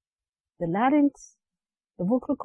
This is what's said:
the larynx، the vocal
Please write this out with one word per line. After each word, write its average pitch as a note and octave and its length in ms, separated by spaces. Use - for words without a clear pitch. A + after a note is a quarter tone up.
the E3+ 160
larynx، C#4+ 600
the F3+ 100
vocal B3+ 340